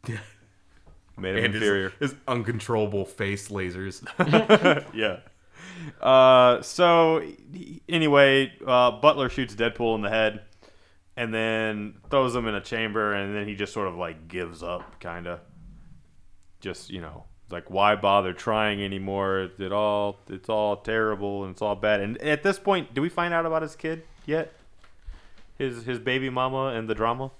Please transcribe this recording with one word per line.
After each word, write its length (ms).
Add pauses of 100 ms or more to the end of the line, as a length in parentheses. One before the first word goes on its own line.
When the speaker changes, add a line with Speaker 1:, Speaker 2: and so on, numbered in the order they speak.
Speaker 1:
Yeah. 120 (960)
Speaker 2:
Made 200
him 80
Speaker 1:
And 100
his, 80
Speaker 2:
inferior. 360
Speaker 1:
his 160 (120)
uncontrollable 800
face 440
lasers. 540 (160)
Speaker 2:
<laughs> 760
Yeah. 280 (800)
Uh, 600
so, 600 (320)
he, 360
anyway, 640 (120)
uh, 260
Butler 380
shoots 260
Deadpool 400
in 60
the 80
head 320 (760)
and 160
then 600 (140)
throws 260
him 120
in 80
a 60
chamber, 520
and 220
then 120
he 80
just 180
sort 140
of, 80
like, 320
gives 360
up, 360
kinda. 400 (1200)
Just, 300
you 120
know, 240 (240)
like, 200
why 260
bother 380
trying 500
anymore? 760
It 140
all, 480 (100)
it's 200
all 280
terrible 680
and 80
it's 100
all 140
bad. 260
And 200
at 220
this 160
point, 340
do 80
we 80
find 240
out 120
about 160
his 140
kid 280 (220)
yet? 280 (1040)
His, 280
his 140
baby 300
mama 380 (100)
and 120
the 60
drama? 440